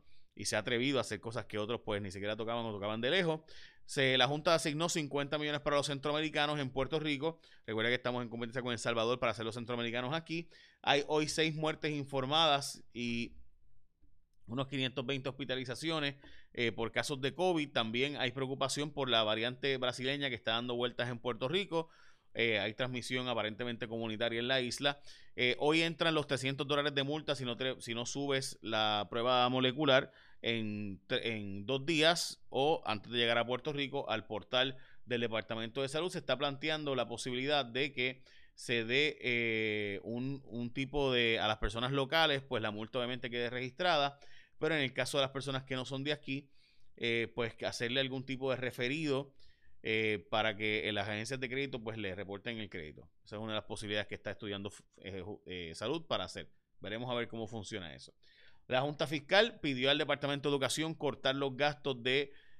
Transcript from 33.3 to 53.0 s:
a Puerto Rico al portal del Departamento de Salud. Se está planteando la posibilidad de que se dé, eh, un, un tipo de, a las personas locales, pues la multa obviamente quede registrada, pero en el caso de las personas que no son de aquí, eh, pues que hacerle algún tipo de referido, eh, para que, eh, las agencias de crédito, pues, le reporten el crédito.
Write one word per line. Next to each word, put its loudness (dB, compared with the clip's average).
a 4
Puerto -4
Rico -2
al -2
portal 0
del -2
Departamento -4
de -2
Salud. -2
Se -6
está 0
planteando 0
la 0
posibilidad 0
de -2
que -2
se 0
dé, 2
eh, 2
un, -4
un -6
tipo 0
de, 6
a 2
las 4
personas 0
locales, 4
pues -2
la -2
multa -4
obviamente -4
quede -2
registrada, 0
pero 2
en 2
el 0
caso 0
de 6
las 0
personas -4
que -4
no -2
son -4
de 0
aquí, -6
eh, 2
pues -2
que -4
hacerle 0
algún -2
tipo -2
de 0
referido, 0
eh, 2
para 2
que, 0
eh, 0
las 0
agencias -4
de -4
crédito, -4
pues, -6
le -4
reporten -6
el -8
crédito. -12